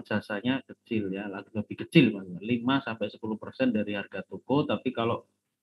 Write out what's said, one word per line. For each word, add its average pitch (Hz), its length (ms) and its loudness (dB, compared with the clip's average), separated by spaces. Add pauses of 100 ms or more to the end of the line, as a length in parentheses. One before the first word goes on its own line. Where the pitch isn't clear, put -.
jasanya 113 560 -2
kecil 104 480 -4
ya, 98 160 -4
lagi 98 240 -10
lebih - 240 -4
kecil 110 400 6
malah, 92 240 -10
lima 120 400 0
sampai 113 320 -4
sepuluh 110 240 -6
persen 123 400 0
dari 104 240 0
harga 95 240 -8
toko, 131 400 0
tapi 123 320 -2
kalau 117 320 -2 (360)